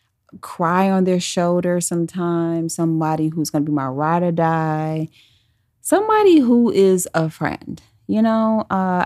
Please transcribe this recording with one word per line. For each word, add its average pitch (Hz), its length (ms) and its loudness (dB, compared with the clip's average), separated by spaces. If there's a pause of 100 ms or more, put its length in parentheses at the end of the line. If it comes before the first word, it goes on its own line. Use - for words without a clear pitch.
(400)
cry 180 520 -2
on 185 140 2
their 180 140 0
shoulder 175 640 -2
sometimes, 170 920 -4
somebody 160 540 -2
who's 160 200 -4
gonna 147 160 -2
be 151 60 -4
my 139 160 -2
ride 156 340 -2
or 175 100 -2
die, 160 760 -2 (760)
somebody 415 560 4
who 240 320 4
is 190 460 2
a 160 120 0
friend. - 540 -8 (240)
You 208 160 0
know, 220 480 0
uh, 185 360 0